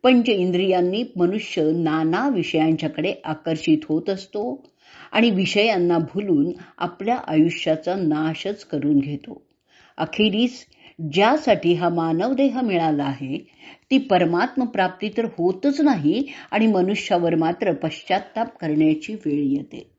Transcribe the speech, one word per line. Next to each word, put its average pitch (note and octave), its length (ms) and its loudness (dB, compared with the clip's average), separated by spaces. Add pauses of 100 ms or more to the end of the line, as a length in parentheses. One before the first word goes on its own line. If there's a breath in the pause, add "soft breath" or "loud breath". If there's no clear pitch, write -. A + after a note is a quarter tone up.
पंच B3 260 6
इंद्रियांनी F#3 720 2 (140)
मनुष्य F3 540 0
नाना E3 560 0
विषयांच्याकडे D#3+ 880 0 (100)
आकर्षित D#3+ 540 0 (120)
होत E3 200 -2
असतो G#3 560 -6 (460 loud breath)
आणि A3+ 180 4
विषयांना F#3 680 2
भुलून E3+ 540 0 (260 loud breath)
आपल्या G3 500 -4
आयुष्याचा D#3+ 680 0
नाशच D#3+ 680 -4
करून C#3+ 340 0
घेतो. D3 440 -8 (540 soft breath)
अखेरीस G#3+ 680 -4 (480 soft breath)
ज्यासाठी G3+ 600 2
हा E3+ 160 0
मानव E3+ 440 0
देह C4 280 0
मिळाला E3 420 0
आहे, C3+ 340 -6 (540 loud breath)
ती - 60 4
परमात्म F3+ 680 0
प्राप्ती G3 520 -2
तर A3+ 80 -2
होतच A3+ 560 -2
नाही A3 460 2 (240 loud breath)
आणि A3 160 2
मनुष्यावर F3+ 680 2
मात्र F3 380 0
पश्चात्ताप G3+ 840 -4
करण्याची D#3 560 0
वेळ D#3 200 -4
येते. C#3 640 -4